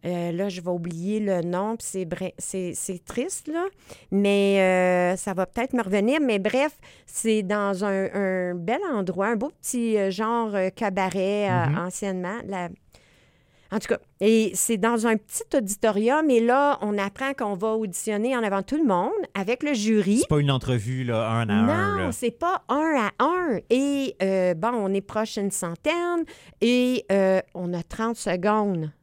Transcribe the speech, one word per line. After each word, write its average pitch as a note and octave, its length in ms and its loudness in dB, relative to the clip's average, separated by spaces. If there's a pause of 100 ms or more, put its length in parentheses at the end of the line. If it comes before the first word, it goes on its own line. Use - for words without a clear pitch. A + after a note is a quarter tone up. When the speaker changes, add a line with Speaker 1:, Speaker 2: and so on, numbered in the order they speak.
Speaker 1:
euh, F3 280 -4
là, F#3+ 160 -2
je F#3 120 -8
vais F3 100 -6
oublier F3 500 -4
le F#3+ 220 0
nom, F#3 340 -2
puis A3+ 120 -10
c'est F#3 160 -4
brin-, F3 340 -6
c'est, F#3 360 -6
c'est F3 300 -8
triste, - 420 -6
là, E4 180 -4 (460)
mais, G3+ 500 4
euh, F3+ 560 4
ça F#3+ 180 -6
va F3+ 120 0
peut-être B3+ 280 -4
me A#3+ 100 2
revenir. G#3 360 2
Mais A#3 200 2
bref, B3+ 320 0 (340)
c'est A3 380 0
dans G3+ 400 0
un, G3 280 0
un F#3 440 -2
bel G#3 240 -2 (120)
endroit, F#3+ 360 -2
un A#3 80 0
beau C4+ 160 -4 (100)
petit, A#3 340 -2
euh, G3 140 2
genre, A3 460 -2
euh, F#3+ 140 0
cabaret, G3 760 0
euh, F3+ 220 2
Speaker 2:
Mhm. D#3 80 0
Speaker 1:
anciennement. F#3 600 -6 (100)
La, F3+ 200 -6 (1040)
en G3+ 100 -2
tout - 80 -12
cas, - 100 0 (220)
et A3 340 4
c'est A3 240 0
dans A3+ 280 2
un A3 120 4
petit - 240 -8 (120)
auditorium, A3+ 760 2
et A#3+ 100 6
là, C4+ 400 4
on G#3 160 -2
apprend G3+ 380 -4
qu'on G#3+ 180 -4
va G#3+ 220 -2
auditionner A3 600 -2
en A#3+ 80 0
avant G3 180 0
de F#3+ 40 -6
tout D4 140 -2
le D#4+ 80 2
monde, G3 240 2 (240)
avec G3+ 280 -2
le D4 120 0
jury. G#3 460 2
Speaker 2:
C'est - 80 0
pas D3+ 120 4
une C#3+ 100 2
entrevue, B2+ 540 0
là, A2+ 240 0
un A2+ 220 0
à - 20 2
un, A3 140 4 (300)
Speaker 1:
Non, C4 100 -2
Speaker 2:
là. - 60 -4
Speaker 1:
c'est A#3+ 180 -2
pas E4+ 400 -2
un D4+ 260 2
à G#3+ 140 0 (120)
un. D#4+ 360 2 (100)
Et, C4+ 540 0
euh, F#3 320 2
bon, F3+ 180 -2
on G3 220 0
est G3 80 0
proche A3 320 -4
d'une G3+ 160 -2
centaine, E4 720 -2 (380)
et, B3 500 2
euh, F#3+ 280 4 (120)
on F3 220 -4
a E3+ 80 -4
trente A3+ 340 -4
secondes. F#3 720 0 (120)